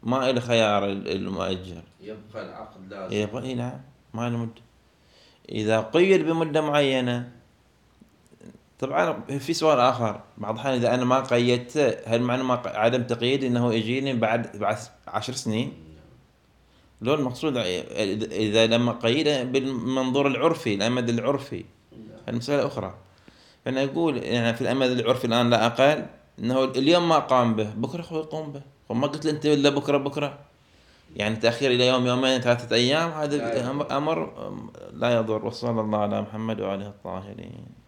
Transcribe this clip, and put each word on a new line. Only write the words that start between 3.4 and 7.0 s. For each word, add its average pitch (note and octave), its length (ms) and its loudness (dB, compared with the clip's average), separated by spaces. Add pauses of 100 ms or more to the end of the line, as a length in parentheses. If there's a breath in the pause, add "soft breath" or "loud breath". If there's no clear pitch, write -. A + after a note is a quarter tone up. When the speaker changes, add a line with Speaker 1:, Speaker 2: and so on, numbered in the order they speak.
Speaker 1:
إي C3 100 -6
نعم، B2+ 280 -6 (320)
ما A#2 140 -4
إلى A#2 100 -2
مدة. A2+ 240 -6 (880 soft breath)
إذا G#2+ 300 2
قيد E3+ 460 4
بمدة D#3+ 360 0
معينة، C3 720 0 (1500)